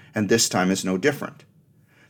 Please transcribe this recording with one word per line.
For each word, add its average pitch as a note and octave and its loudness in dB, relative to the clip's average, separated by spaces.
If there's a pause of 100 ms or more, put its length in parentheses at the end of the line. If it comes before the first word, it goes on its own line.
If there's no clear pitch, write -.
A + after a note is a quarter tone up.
(140)
and G#2 0
this - 2
time F#2 0
is F#2+ -2
no F#2 -2
different. - -4 (640)